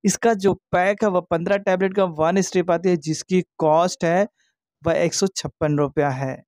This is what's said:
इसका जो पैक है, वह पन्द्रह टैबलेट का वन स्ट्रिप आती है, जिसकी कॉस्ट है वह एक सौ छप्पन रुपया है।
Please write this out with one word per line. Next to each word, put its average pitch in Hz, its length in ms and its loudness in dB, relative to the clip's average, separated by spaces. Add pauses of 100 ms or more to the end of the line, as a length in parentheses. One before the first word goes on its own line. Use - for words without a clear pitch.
इसका 226 300 2
जो 190 200 0
पैक 190 500 -2
है, 214 60 2
वह 180 100 0
पन्द्रह 175 380 -2
टैबलेट 190 360 0
का 196 100 2
वन 170 380 0
स्ट्रिप 180 300 -2
आती 170 180 0
है, 180 80 2
जिसकी 160 460 -2 (140)
कॉस्ट 170 480 0
है 180 220 2 (580)
वह 165 80 2
एक 165 200 0
सौ 196 140 -2
छप्पन 147 500 -4
रुपया 143 320 0
है। 131 380 -6